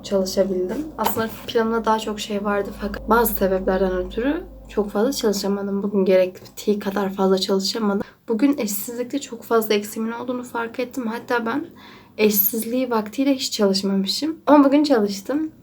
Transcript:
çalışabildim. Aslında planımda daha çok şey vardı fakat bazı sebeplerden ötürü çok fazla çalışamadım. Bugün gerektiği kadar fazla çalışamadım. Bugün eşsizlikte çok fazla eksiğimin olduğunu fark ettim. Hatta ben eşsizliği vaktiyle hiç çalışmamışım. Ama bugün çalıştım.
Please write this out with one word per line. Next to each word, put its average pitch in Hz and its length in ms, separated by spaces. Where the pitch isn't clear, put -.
çalışabildim. 190 720
Aslında 220 320
planımda 226 380
daha 220 140
çok 214 200
şey 202 240
vardı 202 260
fakat - 280
bazı 220 240
sebeplerden 190 580
ötürü 233 520
çok 208 200
fazla 233 240
çalışamadım. 202 680
Bugün 202 220
gerektiği 185 720
kadar 196 340
fazla 190 240
çalışamadım. 202 640
Bugün 269 300
eşsizlikte 240 640
çok - 240
fazla 214 300
eksiğimin 220 380
olduğunu 247 320
fark 233 360
ettim. 247 280
Hatta 233 380
ben 285 200
eşsizliği 220 720
vaktiyle 247 460
hiç - 160
çalışmamışım. 196 960
Ama 285 200
bugün 285 180
çalıştım. 262 680